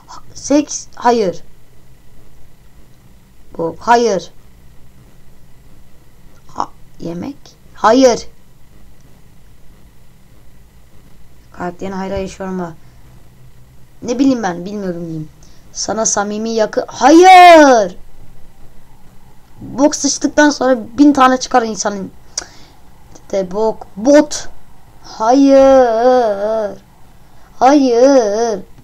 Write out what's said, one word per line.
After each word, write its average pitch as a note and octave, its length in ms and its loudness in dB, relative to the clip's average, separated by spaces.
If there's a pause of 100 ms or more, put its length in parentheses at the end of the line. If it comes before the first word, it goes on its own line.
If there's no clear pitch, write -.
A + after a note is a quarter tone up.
Ha-, - 160 -18 (120)
seks, - 600 -4
hayır. G#3+ 480 -2 (2250)
Bok, E3 220 -8
hayır. A3+ 520 -2 (2250)
Ha-, - 220 -8 (300)
yemek, F3 360 -12 (380)
hayır. A#3 540 2 (3250)
Karakterin F3+ 400 -12
hayra F#3+ 240 -10
yaşıyor F#3+ 320 -10
mu? F3+ 240 -10 (1300)
Ne A#3 160 -8
bileyim C4 240 -2
ben, F3 220 -8
bilmiyorum F#3+ 400 -10
diyeyim. D#3+ 240 -12 (440)
Sana A3 340 -6
samimi G#3+ 440 -6
yakı-, A3 380 -4
hayır. D#4+ 1080 6 (1600)
Bok C#4 360 -2
sıçtıktan D4 540 -2
sonra C4 280 -2 (200)
bin C#4+ 140 6
tane C4 240 2
çıkar B3+ 260 -2
insanın. G3+ 500 -8 (1200)
De F#3+ 180 -6
bok, G#3+ 360 -6 (100)
bot. C#4+ 520 2 (540)
Hayır. A#3+ 1800 2 (720)
Hayır. A#3+ 1000 2 (240)